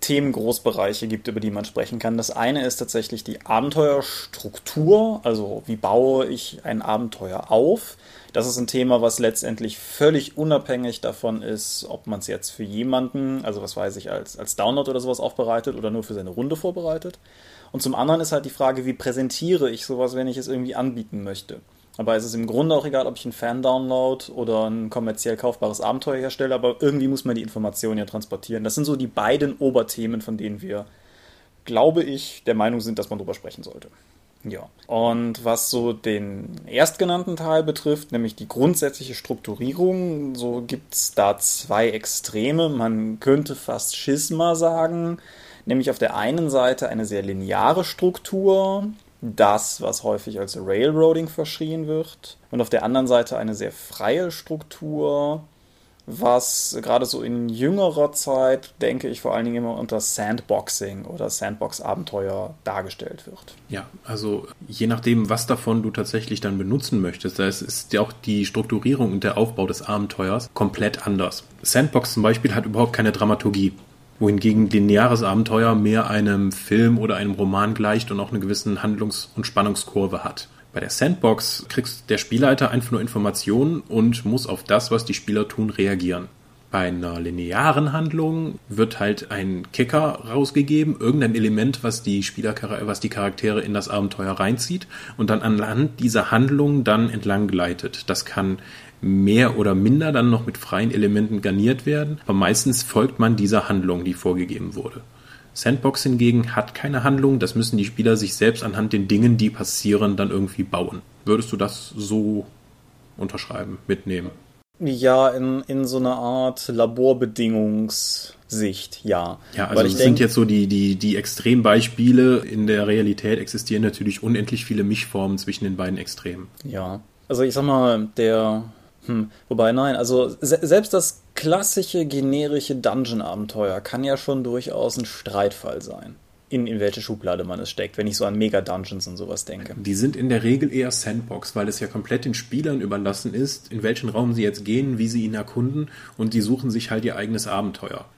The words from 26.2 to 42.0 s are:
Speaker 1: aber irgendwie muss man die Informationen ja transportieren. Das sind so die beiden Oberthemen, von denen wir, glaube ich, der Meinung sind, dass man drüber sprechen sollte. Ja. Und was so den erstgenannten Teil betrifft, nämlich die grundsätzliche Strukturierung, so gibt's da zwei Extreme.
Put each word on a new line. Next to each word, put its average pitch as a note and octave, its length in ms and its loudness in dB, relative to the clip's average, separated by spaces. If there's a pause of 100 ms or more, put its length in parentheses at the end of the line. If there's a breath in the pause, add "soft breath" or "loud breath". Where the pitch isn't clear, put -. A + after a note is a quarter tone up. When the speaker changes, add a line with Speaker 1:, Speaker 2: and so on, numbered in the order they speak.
Speaker 1:
aber B2 280 0
irgendwie C#3 260 2
muss C3+ 180 -2
man B2 100 -2
die A2+ 60 -4
Informationen A2 560 -4
ja G#2 80 -4
transportieren. G#2+ 580 -8
Das G#2+ 120 -4
sind D3+ 100 -2
so D3 100 0
die B2+ 120 -4
beiden C3 500 0
Oberthemen, A#2 640 0
von A2 160 -8
denen G#2 240 -6
wir, G2+ 240 -8 (800 soft breath)
glaube D3+ 380 4
ich, C3+ 420 -8
der A2+ 80 2
Meinung A2+ 260 2
sind, A2 200 -6
dass G2+ 100 -4
man G#2 80 -8
drüber G2 160 -8
sprechen - 300 -16
sollte. - 240 -18 (560 soft breath)
Ja. - 260 -12 (160)
Und A#2 580 0
was A#2 280 0
so A#2+ 220 0
den G2+ 560 -6 (180)
erstgenannten F3 680 0
Teil D#3+ 260 2
betrifft, D3+ 480 -2
nämlich A#2 240 -2
die - 120 -14
grundsätzliche C#3 680 0
Strukturierung, D3+ 1200 -2
so A#2+ 300 -4
gibt's - 500 -6
da G2+ 240 4
zwei - 500 0
Extreme. A#2 800 -2